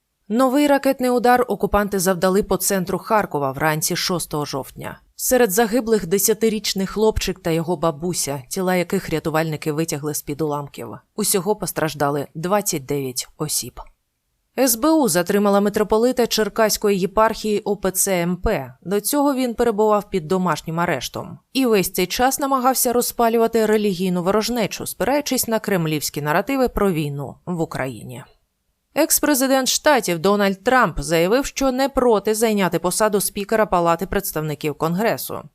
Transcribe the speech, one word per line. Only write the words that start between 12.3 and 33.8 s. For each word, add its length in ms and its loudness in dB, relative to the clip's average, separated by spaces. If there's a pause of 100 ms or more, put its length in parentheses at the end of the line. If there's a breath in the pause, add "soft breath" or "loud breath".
двадцять 520 -2
дев'ять 420 -6 (100)
осіб. 420 -6 (800)
С 180 2
Б 160 2
У 160 4
затримала 520 2
митрополита 680 2
Черкаської 720 0
єпархії 600 0
О 160 -2
П 140 -2
Ц 320 0
М 140 -2
П. 460 -4
До 180 -2
цього 340 0
він 200 -2
перебував 560 2
під 180 -4
домашнім 520 -2
арештом. 580 -4 (140)
І 140 2
весь 260 2
цей 140 0
час 320 0
намагався 540 2
розпалювати 760 2
релігійну 560 2
ворожнечу, 640 -2
спираючись 600 -2
на 100 0
кремлівські 640 -2
наративи 460 0
про 240 0
війну 420 -4 (120)
в 140 -4
Україні. 640 -8 (720)
Екс-президент 720 2
Штатів 500 2
Дональд 460 2
Трамп 360 2
заявив, 460 2
що 260 0
не 160 0
проти 460 2
зайняти 440 2
посаду 420 0
спікера 460 0
Палати 400 2